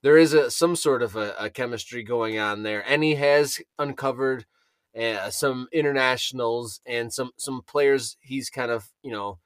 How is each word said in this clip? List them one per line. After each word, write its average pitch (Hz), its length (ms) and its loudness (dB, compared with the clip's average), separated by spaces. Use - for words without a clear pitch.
There 147 160 8
is 160 140 8
a, 143 180 4
some 170 240 2
sort 139 260 2
of 107 140 -2
a, 104 240 -4
a 107 100 -6
chemistry 120 540 -8
going 110 340 -2
on 104 280 -2
there, 104 240 -4
and 151 160 2
he 151 100 2
has 143 460 2
uncovered, 135 680 -4
uh, 107 300 -4
some 127 420 -4
internationals 127 1120 -2
and 120 280 -6
some, 127 240 -6
some 131 260 -10
players 139 580 0
he's 135 300 -8
kind 120 220 -4
of, 110 160 -4
you 117 80 -10
know 101 340 -8